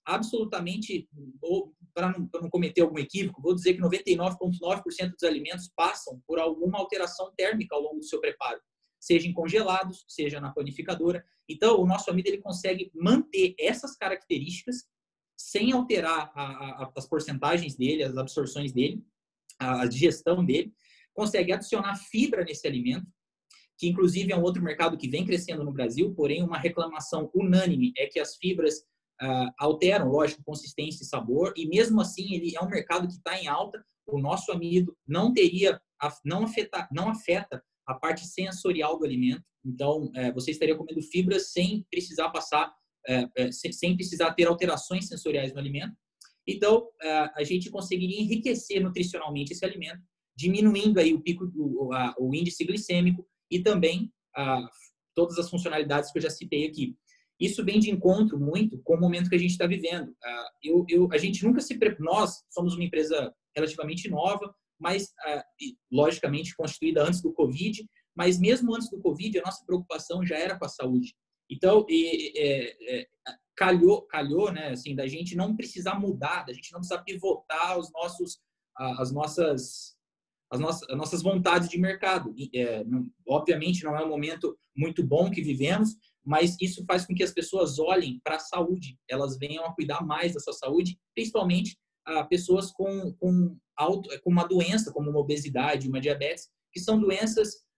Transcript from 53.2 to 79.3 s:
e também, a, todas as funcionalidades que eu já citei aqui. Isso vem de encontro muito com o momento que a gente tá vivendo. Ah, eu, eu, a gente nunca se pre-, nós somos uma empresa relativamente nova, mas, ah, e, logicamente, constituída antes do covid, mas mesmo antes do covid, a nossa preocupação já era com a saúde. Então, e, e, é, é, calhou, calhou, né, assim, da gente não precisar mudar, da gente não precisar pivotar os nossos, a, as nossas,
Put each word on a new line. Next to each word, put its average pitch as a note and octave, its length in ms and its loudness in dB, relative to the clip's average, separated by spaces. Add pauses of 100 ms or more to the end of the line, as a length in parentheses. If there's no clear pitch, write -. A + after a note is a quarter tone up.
e F3+ 80 2
também, F3+ 520 2 (240)
a, C3 300 0 (480)
todas E3+ 240 2
as F3 120 -2
funcionalidades D#3 640 -2
que - 60 -2
eu D3 40 -2
já D#3 80 0
citei D3+ 360 -4
aqui. D3 300 -4 (440)
Isso G#3 240 -2
vem G3+ 160 4
de G#3+ 100 6
encontro F#3+ 500 4
muito D#3 440 0
com E3 120 4
o E3 40 4
momento F3 300 2
que F3+ 60 4
a F3 40 6
gente F3+ 180 2
tá F3 80 0
vivendo. E3+ 560 -2
Ah, A#2+ 280 -10 (120)
eu, E3+ 280 4
eu, F3+ 220 6
a D#3 60 4
gente F3+ 280 -2
nunca B3+ 160 4
se - 160 -6
pre-, G#3+ 220 4
nós F3+ 500 0
somos F3 240 0
uma F3 100 -4
empresa D#3 500 0 (220)
relativamente D#3 540 -4
nova, G3 440 -2 (260)
mas, F#3+ 340 -4 (120)
ah, D3 180 -4 (160)
e, C3+ 180 -12 (140)
logicamente, D3 640 0
constituída D#3 480 0
antes F3+ 180 2
do D#3+ 100 0
covid, E3 540 0 (300)
mas F3+ 240 4
mesmo A3+ 360 4
antes A3+ 140 -4
do F#3+ 100 -10
covid, F#3 400 0
a - 40 -2
nossa - 220 -8
preocupação F3+ 600 -4
já D#3+ 120 -2
era F3+ 220 -4
com C#3+ 60 -8
a - 40 -6
saúde. B2+ 460 -2 (340)
Então, G#3 380 6
e, D#3+ 460 2
e, D#3 60 -4
é, B2+ 600 -2
é, - 80 -12 (480)
calhou, F#3 520 6
calhou, D#3 440 0
né, D#3 200 -6
assim, B2+ 220 -8
da C3+ 140 -4
gente E3+ 280 -8
não G3+ 200 0
precisar F#3+ 420 -6
mudar, E3+ 460 -2
da B2+ 100 -10
gente - 200 -18
não F3 80 -10
precisar F3+ 220 -6
pivotar F3+ 760 -2
os D#3 140 -6
nossos, F3 460 -6 (380)
a, B2+ 240 -4
as B2+ 120 -4
nossas, D3 840 -2 (560)